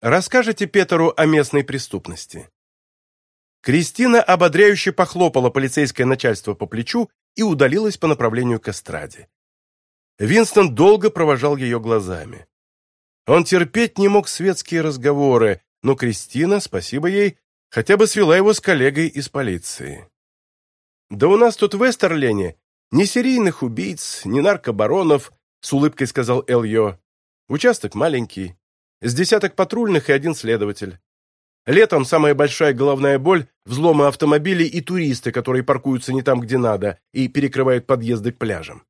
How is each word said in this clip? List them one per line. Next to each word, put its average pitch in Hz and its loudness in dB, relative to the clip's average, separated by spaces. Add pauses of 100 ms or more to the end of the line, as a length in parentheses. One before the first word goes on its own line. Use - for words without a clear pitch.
Расскажете 202 0
Петру 165 2
о 160 2
местной 147 2
преступности?» - -12 (1120)
Кристина 226 2
ободряюще 185 4
похлопала 170 0
полицейское 135 -2
начальство 127 -2
по 98 -8
плечу 120 -4 (260)
и - -2
удалилась 180 2
по 165 -2
направлению 120 -2
к - -10
эстраде. 78 -12 (920)
Винстон 185 4
долго 190 6
провожал 147 0
её 120 -2
глазами. 98 -4 (800)
Он 160 4
терпеть 185 0
не 196 2
мог 202 2
светские 170 -4
разговоры, 135 0 (200)
но 135 2
Кристина, 139 -2
спасибо 139 -6
ей, 202 -2 (320)
хотя - 0
бы 214 4
свела 185 4
его 196 4
с - -2
коллегой 147 0
из 139 -8
полиции. 87 -8 (1000)
«Да 104 0
у 196 4
нас 226 4
тут - -2
в 226 2
Эстерлене 131 -2 (360)
ни 156 4
серийных 240 0
убийц, 156 -8
ни 113 -2
наркобаронов», 147 0 (280)
с - -8
улыбкой 143 0
сказал 123 -2
Эльё. 110 0 (500)
«Участок 156 -2
маленький, 110 -4 (460)
с 120 -6
десяток 190 0
патрульных 190 -2
и - 6
один 143 0
следователь. 104 -6 (680)
Летом 151 2
самая 151 2
большая 143 0
головная 139 0
боль — 156 2 (180)
взломы 143 2
автомобилей 151 0
и 165 -6
туристы, 143 -4
которые 127 -2
паркуются 131 -4
не 131 -4
там, 127 0
где 120 -4
надо, 104 -2 (140)
и 131 -4
перекрывают 131 -2
подъезды 117 -2
к - -16
пляжам». 98 -8